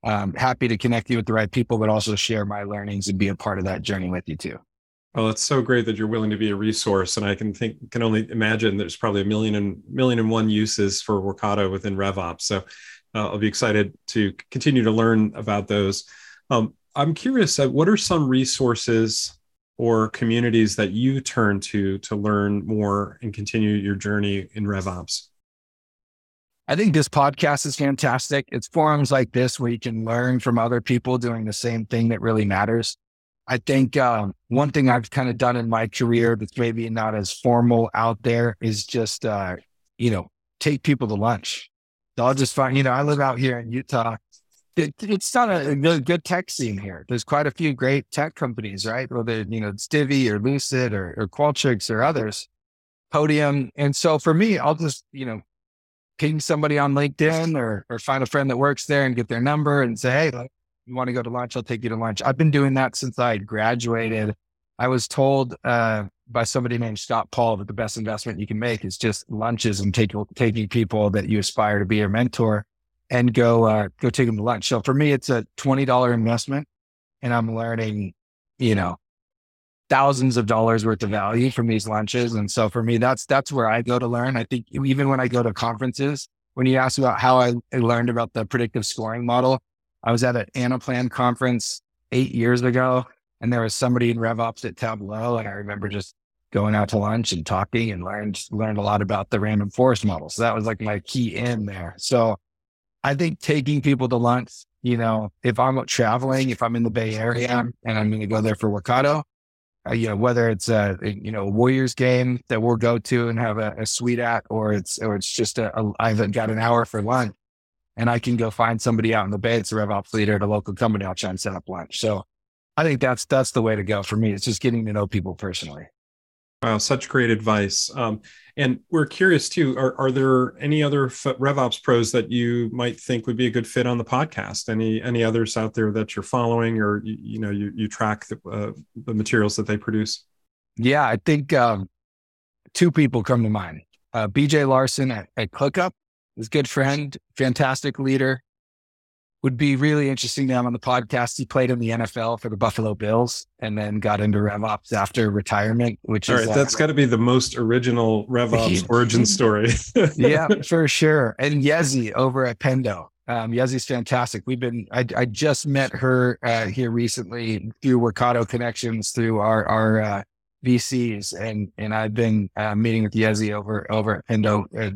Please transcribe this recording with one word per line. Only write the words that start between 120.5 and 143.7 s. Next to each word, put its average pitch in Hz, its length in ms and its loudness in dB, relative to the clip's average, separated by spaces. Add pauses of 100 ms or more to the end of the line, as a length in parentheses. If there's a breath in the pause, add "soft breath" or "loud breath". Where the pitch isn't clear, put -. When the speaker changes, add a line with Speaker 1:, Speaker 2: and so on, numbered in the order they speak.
Speaker 1:
company. 104 300 0
I'll 92 100 -6
try 95 160 -6
and 92 100 -8
set 98 140 -6
up 90 140 -12
lunch. 87 320 -10
So 104 240 -2 (520)
I 151 60 0
think 147 180 2
that's, 127 240 0
that's 135 280 0
the 120 100 0
way 110 140 0
to 101 80 -4
go 101 180 -2
for 107 140 -4
me. 110 160 2
It's 98 120 -6
just 113 160 -2
getting 117 260 0
to 104 60 -6
know 101 140 0
people 92 300 -4
personally. 80 480 -10 (760)
Speaker 2:
Wow, 110 180 0
such 131 300 -2
great 120 220 2
advice. 107 640 0
Um, 110 260 -4 (360 loud breath)
and 131 240 0 (100)
we're 156 160 2
curious 185 420 2
too, 135 300 0
are, 131 180 0
are 135 140 0
there 131 480 2
any 151 240 0
other 143 240 2
f-, - 160 -10
RevOps 135 580 0
pros 117 300 4
that 117 220 0
you 120 400 0
might 120 260 -4
think 120 300 -4
would 113 80 -2
be 123 100 0
a 117 40 2
good 117 140 0
fit 127 220 -2
on 123 100 0
the 117 80 -4
podcast? 120 640 -4
Any, 110 320 0
any 120 220 0
others 113 340 2
out 110 180 -2
there 107 180 0
that 110 240 -4
you're 98 80 -6
following 117 560 0
or, 104 240 0
you, 110 160 -8
you 110 180 -10
know, 104 120 -4
you, 101 260 -4
you 110 100 -2
track 107 400 -2
the, - 140 -12 (100)
uh, 104 220 -6 (320)
the 117 100 -6
materials 107 400 2
that 107 140 -4
they 104 80 0
produce? 107 480 -4 (520)
Speaker 1:
Yeah, 135 300 4
I 110 180 0
think, 151 280 2
um, 117 360 2 (840)
two 175 160 6
people 131 320 2
come 120 220 2
to 110 60 0
mind. 87 320 -6 (300)